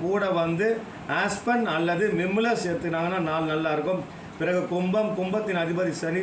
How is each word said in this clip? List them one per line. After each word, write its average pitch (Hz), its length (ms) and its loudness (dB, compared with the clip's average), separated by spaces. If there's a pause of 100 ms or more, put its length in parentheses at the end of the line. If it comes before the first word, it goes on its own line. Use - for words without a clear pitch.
கூட 196 180 0 (160)
வந்து 165 280 2 (520)
ஆஸ்பன் 226 460 0 (100)
அல்லது 170 300 2 (160)
மிம்லஸ் 208 500 2
எடுத்துனாங்கன்னா, 170 480 -2 (100)
நாள் 160 220 0
நல்லா 156 260 0
இருக்கும். 165 240 0 (380)
பிறகு 180 220 2 (120)
கும்பம், 185 460 2
கும்பத்தின் 190 440 0
அதிபதி 170 380 0
சனி 170 220 0